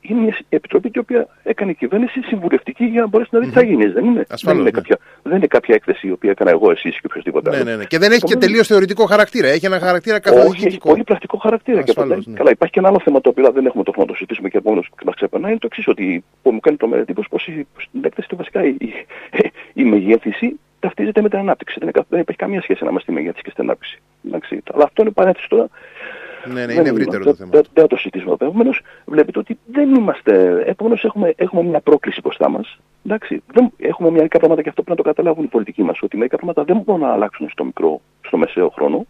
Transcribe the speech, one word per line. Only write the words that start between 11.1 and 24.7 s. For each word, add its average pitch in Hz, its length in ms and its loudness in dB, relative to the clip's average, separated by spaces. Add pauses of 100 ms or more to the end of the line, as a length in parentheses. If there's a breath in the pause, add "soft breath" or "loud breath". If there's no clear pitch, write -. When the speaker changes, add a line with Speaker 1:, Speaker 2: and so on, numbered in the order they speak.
Speaker 1:
χαρακτήρα. 220 440 0
Και - 80 -2
Speaker 2:
Ασφαλώς, 160 280 0
Speaker 1:
από 220 120 -12
Speaker 2:
ναι. 220 60 -14
Speaker 1:
Καλά, 143 140 4
υπάρχει 160 240 0
και 196 60 2
ένα 185 80 6
άλλο 196 160 4
θέμα 139 160 4
το - 80 4
οποίο 127 240 4
δεν 135 140 2
έχουμε 113 180 -2
το 98 80 -2
χρόνο 98 140 0
να - 60 -8
το - 60 -8
συζητήσουμε 95 300 -8
και 101 100 -2
επομένως 104 320 -2 (140)
μας 92 100 -2
ξεπερνάει, 147 360 -4
είναι 220 100 -2
το - 100 -6
εξής, - 180 -6
ότι 92 360 -4 (180)
που 131 100 2
μου 110 80 -4
κάνει 151 160 2
το 123 100 -4
μεγαλύτερη 123 320 -2
εντύπωση 208 160 -8
πως 160 220 -6
η, 143 100 -10 (200)
στην - 180 -10
έκθεση - 240 -6
του 185 80 -8
βασικά 185 280 -6
η, 139 140 0
η, 117 120 -8 (840 loud breath)
η 135 100 0
μεγέθυνση 113 720 2 (220)
ταυτίζεται 208 420 -2
με 214 60 2
την 196 100 -2
ανάπτυξη. - 400 -4
Δεν - 100 -10
είναι 160 120 -6
κα-, - 80 -6
δεν 175 120 -2
υπάρχει - 200 -6
καμία 190 220 -4
σχέση - 200 -4
ανάμεσα 92 220 -4
στη 87 80 -6
μεγέθυνση 82 300 -6
και - 80 -16
στην - 140 -8
ανάπτυξη. - 340 -6 (280)
Εντάξει, - 360 -10 (100)